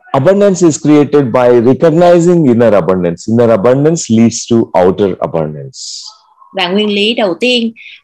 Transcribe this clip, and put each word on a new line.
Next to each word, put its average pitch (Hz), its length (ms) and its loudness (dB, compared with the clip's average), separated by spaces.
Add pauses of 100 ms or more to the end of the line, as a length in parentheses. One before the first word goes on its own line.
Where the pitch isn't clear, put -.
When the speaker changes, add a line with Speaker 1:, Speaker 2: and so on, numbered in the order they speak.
(140)
Speaker 1:
abundance 185 520 0
is 151 160 0
created 147 520 2
by 123 160 2
recognizing 165 1000 2
inner 117 260 2
abundance. 90 580 -2
Inner 117 180 2
abundance 135 600 0
leads 113 420 0
to 117 40 2 (260)
outer 95 280 0 (100)
abundance. 76 600 -8 (760)
Speaker 2:
Và 185 120 -4
nguyên 208 220 -4
lý 202 240 -4
đầu 202 260 -4
tiên, 233 340 -2 (300)